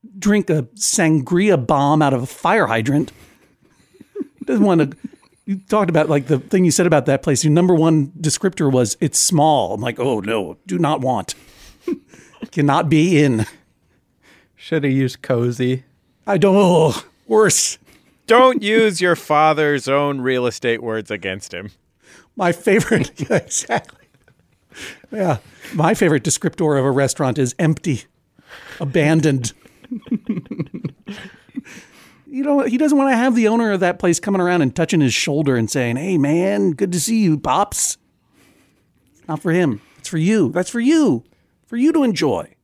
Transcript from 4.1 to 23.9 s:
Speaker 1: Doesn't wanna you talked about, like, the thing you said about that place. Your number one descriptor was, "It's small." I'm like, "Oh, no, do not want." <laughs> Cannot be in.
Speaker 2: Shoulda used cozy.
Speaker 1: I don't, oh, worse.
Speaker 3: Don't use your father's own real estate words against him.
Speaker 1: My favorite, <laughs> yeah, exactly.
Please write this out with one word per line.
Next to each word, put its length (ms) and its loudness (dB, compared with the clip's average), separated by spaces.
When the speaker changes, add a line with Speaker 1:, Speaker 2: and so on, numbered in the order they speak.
Speaker 1:
Doesn't 200 0
wanna 260 2
you 100 -4
talked 320 -2
about, 200 0
like, 180 0
the 140 0
thing 240 0
you 80 4
said 160 2
about 180 2
that 160 0
place. 220 0
Your 80 4
number 220 4
one 340 2
descriptor 500 -2
was, 300 0
"It's 180 -2
small." 560 2
I'm 60 -8
like, 200 -6
"Oh, 200 0
no, 460 -4
do 120 -6
not 220 0
want." 340 -4
<laughs> 640 -12
Cannot 380 0
be 340 2
in. 240 0
Speaker 2:
Shoulda 320 -4
used 340 -2
cozy. 600 -2
Speaker 1:
I 100 0
don't, 200 4
oh, 480 4
worse. 500 2
Speaker 3:
Don't 360 4
use 380 2
your 140 2
father's 720 2
own 340 0
real 260 0
estate 360 -2
words 300 -6
against 420 -8
him. 160 -12
Speaker 1:
My 160 0
favorite, 680 0
<laughs> 100 -8
yeah, 60 2
exactly. 680 -6